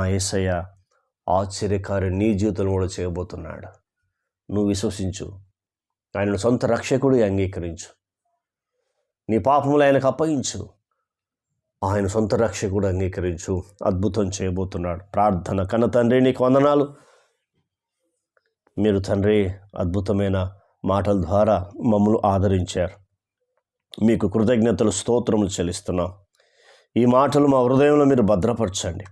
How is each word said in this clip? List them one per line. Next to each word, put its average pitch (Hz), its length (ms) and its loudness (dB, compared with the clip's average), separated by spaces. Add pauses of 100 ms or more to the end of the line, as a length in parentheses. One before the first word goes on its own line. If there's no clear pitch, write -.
యేసయ్య 95 480 -2 (720)
ఆశ్చర్యకార్యం 98 920 -2
నీ 110 120 2
జీవితంలో 98 380 -2
కూడా 92 140 -2
చేయబోతున్నాడు. 87 840 -10 (800)
నువ్వు 101 200 0
విశ్వసించు, 95 580 -4 (880)
ఆయనను 101 300 0
సొంత 123 200 2
రక్షకుడిగా 127 680 2
అంగీకరించు, 90 600 -6 (1400)
నీ 110 100 2
పాపములు 143 480 2
ఆయనకు 135 240 2
అప్పగించు, 139 500 -4 (1200)
ఆయన 101 260 0
సొంత 107 280 -2
రక్షకుడు 104 520 -2
అంగీకరించు. 90 680 -4 (320)
అద్భుతం 101 420 -2
చేయబోతున్నాడు. 92 760 -6 (100)
ప్రార్థన. 98 500 0
కన్న 117 220 0
తండ్రి, 120 360 2
నీకు 127 220 2
వందనాలు. 139 440 4 (1900)
మీరు 104 220 2
తండ్రి 101 380 0 (400)
అద్భుతమైన 95 600 -2 (480)
మాటల 98 360 0
ద్వారా 101 340 2 (360)
మమ్మల్ని 107 340 4
ఆదరించారు. 95 680 0 (1120)
మీకు 110 220 2
కృతజ్ఞతలు, 110 640 2
స్తోత్రములు 110 580 0
చెల్లిస్తున్నాం. 90 600 -4 (880)
ఈ 113 100 4
మాటలు 139 420 4
మా 135 160 4
హృదయంలో 143 420 4
మీరు 139 180 4
భద్రపరచండి. 113 880 -2